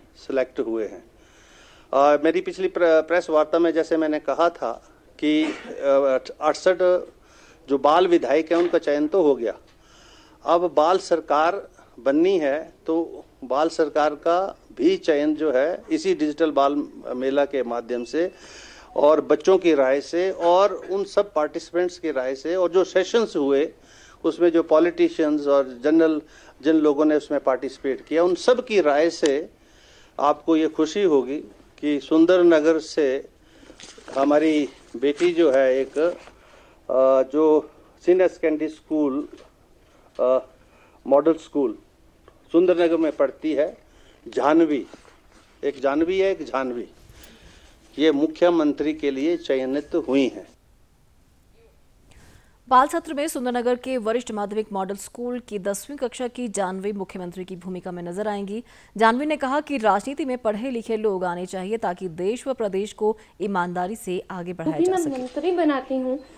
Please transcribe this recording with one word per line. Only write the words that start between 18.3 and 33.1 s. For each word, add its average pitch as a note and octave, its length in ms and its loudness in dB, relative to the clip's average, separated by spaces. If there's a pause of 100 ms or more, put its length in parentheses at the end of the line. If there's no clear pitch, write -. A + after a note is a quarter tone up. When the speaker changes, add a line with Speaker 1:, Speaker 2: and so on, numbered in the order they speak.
Speaker 1:
और D3+ 260 6
बच्चों D3+ 360 2
की E3+ 160 4
राय C#3 280 2
से F3+ 300 -2
और F#3 420 2
उन F#3 300 -6
सब G3+ 300 -2
पार्टिसिपेंट्स E3+ 680 -4
की D#3+ 120 -6
राय C3 240 -4
से D#3+ 200 -4
और F3 160 0
जो F3+ 120 4
सेशंस F#3 520 0
हुए C#3 380 0 (500)
उसमें E3 260 2
जो E3 140 2
पॉलिटिशियंस D#3+ 840 2
और C3 360 0
जनरल D#3+ 380 2 (420)
जिन D#3+ 120 2
लोगों D3+ 300 2
ने D3+ 100 2
उसमें C#3+ 240 -2
पार्टिसिपेट C3 680 -4
किया D#3+ 180 0
उन F3+ 120 2
सब A#3+ 300 0
की G#3 160 2
राय D3 280 2
से D3+ 400 -2 (680)
आपको D3 380 2
ये D#3 100 2
खुशी D#3 360 -2
होगी C#3 340 2 (420)
कि D3 200 -2
सुंदरनगर E3 800 4
से C#3 500 -2 (880)